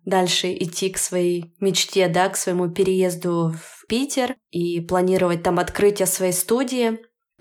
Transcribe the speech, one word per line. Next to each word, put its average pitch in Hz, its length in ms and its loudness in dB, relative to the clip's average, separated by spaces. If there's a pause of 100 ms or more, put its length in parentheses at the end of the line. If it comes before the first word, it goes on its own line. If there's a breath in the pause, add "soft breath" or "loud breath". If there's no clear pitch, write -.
дальше 185 480 0
идти - 360 -4
к 190 80 -10
своей 175 600 -2
мечте, 190 480 2
да, 180 220 2
к 190 80 -6
своему 180 340 0
переезду 175 800 0
в - 340 -16
Питер 254 480 -2 (140)
и 175 300 -2
планировать 180 640 2
там 175 160 2
открытие 202 460 2
своей 185 260 0
студии. 233 680 0 (420)